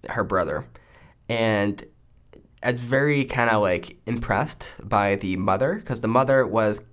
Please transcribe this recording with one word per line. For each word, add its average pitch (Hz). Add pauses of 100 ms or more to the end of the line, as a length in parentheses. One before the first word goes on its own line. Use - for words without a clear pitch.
(100)
her 104
brother. 78 (600)
And 107 (800)
I 123
was 123
very 135
kinda, 117
like, 90 (100)
impressed 117
by 101
the 92
mother, 127
'cause 117
the 113
mother 131
was 107